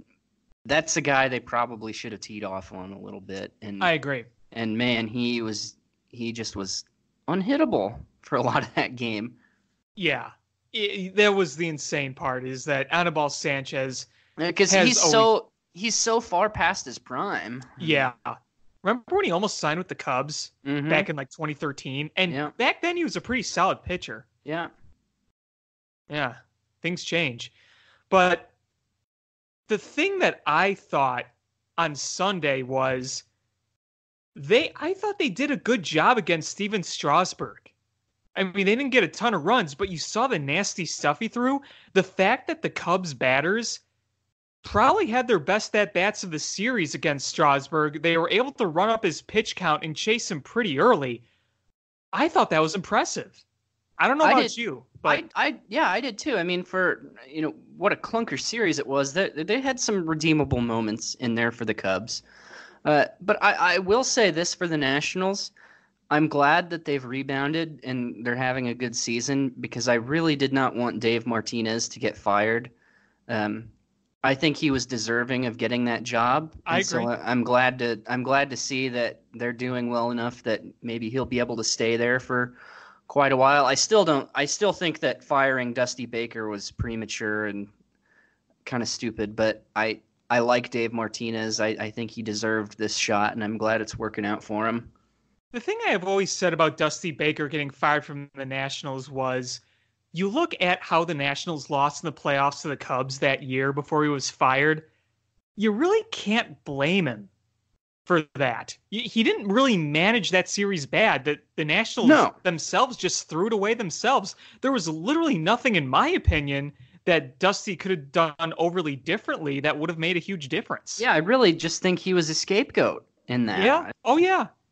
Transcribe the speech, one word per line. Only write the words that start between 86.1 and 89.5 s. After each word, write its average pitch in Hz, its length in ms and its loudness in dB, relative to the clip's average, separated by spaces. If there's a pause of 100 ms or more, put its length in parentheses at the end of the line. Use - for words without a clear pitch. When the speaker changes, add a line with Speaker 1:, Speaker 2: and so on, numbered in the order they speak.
Speaker 1:
was 104 220 -8
premature 107 760 -4
and 101 220 -6 (960)
kinda 117 220 -4
stupid, 107 480 -6
but 110 300 0 (100)